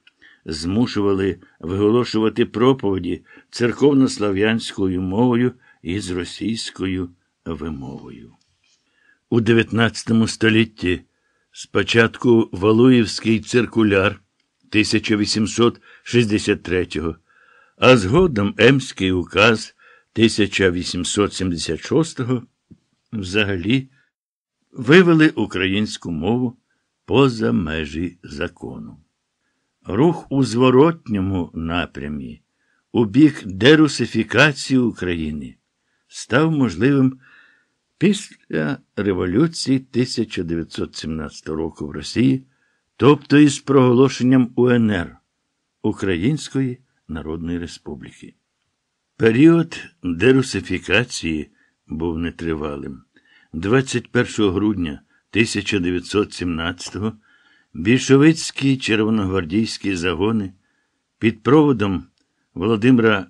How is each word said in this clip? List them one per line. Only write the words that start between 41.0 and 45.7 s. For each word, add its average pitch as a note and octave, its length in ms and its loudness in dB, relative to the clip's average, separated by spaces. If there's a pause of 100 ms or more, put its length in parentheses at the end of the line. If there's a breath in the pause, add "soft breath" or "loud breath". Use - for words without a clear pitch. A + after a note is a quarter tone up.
року D#2 300 -8
в C#2+ 40 -12
Росії, B2+ 520 -2 (540)
тобто C#3 400 4
із D3 220 4
проголошенням B2+ 960 2
У B2 140 4
Н A#2 220 2
Р, E2 260 -4 (640)